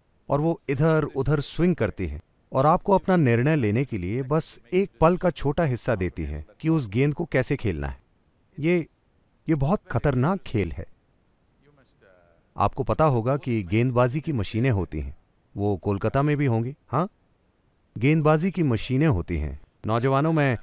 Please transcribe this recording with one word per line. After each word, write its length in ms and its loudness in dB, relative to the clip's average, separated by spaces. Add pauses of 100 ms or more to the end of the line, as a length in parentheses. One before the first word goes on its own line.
(280)
और 120 0
वो 280 -2
इधर-उधर 720 2
स्विंग 360 0
करती 300 -2
है 140 -8 (320)
और 140 2
आपको 280 2
अपना 220 2
निर्णय 400 4
लेने 280 2
के 140 -6
लिए 240 -4
बस 380 -4 (120)
एक 180 0 (100)
पल 160 4
का 140 0
छोटा 340 -2
हिस्सा 300 -2
देती 300 -4
है 220 -8 (140)
कि 80 -2
उस 200 0
गेंद 260 0
को 100 -6
कैसे 320 0
खेलना 300 -4
है। 160 -10 (560)
ये, 280 0 (600)
ये 60 4
बहुत 260 0 (100)
खतरनाक 520 0
खेल 300 -2
है। 140 -10 (1700)
आपको 260 0
पता 220 2
होगा 320 2
कि 260 -2
गेंदबाजी 580 2
की 120 -6
मशीनें 380 0
होती 300 -2
हैं, 160 -10 (400)
वो 200 -2
कोलकाता 460 -2
में 140 0
भी 100 -2
होंगी। 300 -2 (120)
हाँ, 200 -2 (920)
गेंदबाजी 520 2
की 120 -2
मशीनें 440 0
होती 300 0
हैं। 240 -6 (260)
नौजवानों, 460 0
मैं 300 0